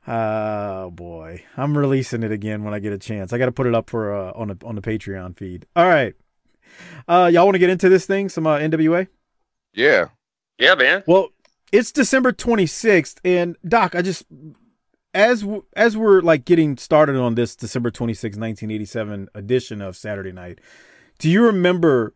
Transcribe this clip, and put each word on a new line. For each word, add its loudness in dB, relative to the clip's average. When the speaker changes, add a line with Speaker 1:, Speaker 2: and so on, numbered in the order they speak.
Speaker 1:
Oh, -6
boy. -16
I'm -2
releasing -2
it -4
again -6
when -8
I -8
get -6
a -6
chance. -10
I -4
gotta 0
put -2
it 0
up -2
for, -6
uh, -8
on -8
the, -10
on -10
the -10
Patreon -8
feed. -14
All 4
right. 2
Uh, 4
y'all 6
wanna 2
get 4
into 2
this 4
thing? -2
Some, -6
uh, 2
N -2
W 2
A? -2
Speaker 2:
Yeah. 4
Speaker 3:
Yeah, 4
man. 2
Speaker 1:
Well, 4
it's 2
December 2
twenty-sixth, 0
and 0
Doc, 0
I 0
just, -6
as 2
w-, -8
as 2
we're, 6
like, 2
getting 2
started 2
on 0
this -2
December -6
twenty-sixth, -8
nineteen -8
eighty-seven -8
edition -4
of -12
Saturday -10
Night, -18
do 0
you 4
remember 2